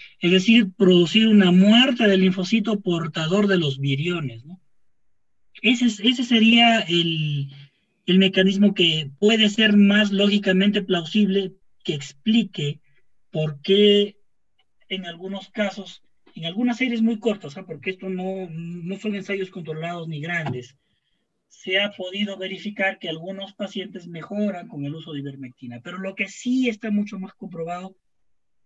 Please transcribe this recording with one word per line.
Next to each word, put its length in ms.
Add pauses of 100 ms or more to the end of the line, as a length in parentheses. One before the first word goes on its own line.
(200)
Es 120
decir, 440
producir 520
una 240
muerte 560
del 140
linfocito 580
portador 680
de 140
los 200
viriones, 680
¿no? 140 (1000)
Ese 240
es, 140
ese 240
sería 560
el, 720 (560)
el 100
mecanismo 560
que 460
puede 300
ser 280
más 340
lógicamente 680
plausible 720 (300)
que 100
explique 840 (500)
por 320
qué 560 (720)
en 160
algunos 440
casos, 520 (320)
en 120
algunas 320
series 240
muy 180
cortas, 380
¿ah? 80
Porque 260
esto 180
no, 400
no 480
son 180
ensayos 360
controlados 560
ni 120
grandes, 580 (680)
se 320
ha 120
podido 460
verificar 600
que 120
algunos 440
pacientes 540
mejoran 600
con 180
el 100
uso 160
de 80
ivermectina. 640
Pero 160
lo 160
que 120
sí 420
está 220
mucho 280
más 140
comprobado, 600 (720)